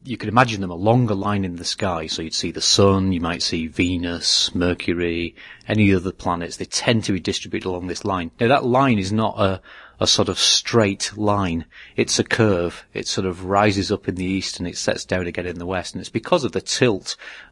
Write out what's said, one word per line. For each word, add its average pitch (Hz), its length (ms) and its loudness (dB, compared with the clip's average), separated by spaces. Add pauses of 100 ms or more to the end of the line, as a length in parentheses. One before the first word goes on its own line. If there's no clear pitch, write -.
you 120 140 -8
could 107 120 -8
imagine 113 320 2
them 92 120 -4
a - 20 -6
longer 110 400 2
line 98 300 0
in 87 120 -6
the 85 80 -10
sky. 85 440 -4
So - 140 -6
you'd 80 120 -8
see 87 160 -4
the - 100 -8
sun, 98 520 4
you 85 80 0
might 85 220 -2
see 82 260 -2
Venus, 87 840 0
Mercury, 87 840 -2 (320)
any 107 260 6
other 92 160 0
planets. 87 460 -4
They 95 80 -8
tend 113 400 0
to 107 80 0
be 92 80 0
distributed 95 480 -4
along 90 180 -6
this 87 180 -8
line. 90 360 -4
Now, 117 80 4
that 135 160 4
line 123 340 4
is 95 140 -2
not 107 260 0
a, 95 220 0 (380)
a - 80 2
sort 101 220 4
of 92 100 -2
straight - 800 2
line. 101 480 0 (320)
It's - 220 2
a 117 60 2
curve. 90 680 0
It 104 140 -8
sort 95 200 -2
of 90 200 -6
rises 98 440 4
up - 180 -2
in 90 80 -4
the 90 80 -4
east 95 340 -4
and 87 100 -6
it - 80 -10
sets - 280 -4
down 90 220 -2
again 87 200 -6
in 85 120 -8
the 87 80 -10
west. 90 280 -4
And 92 60 -8
it's 87 100 -14
because 147 340 0
of 117 80 -4
the 117 80 -2
tilt - 560 0 (360)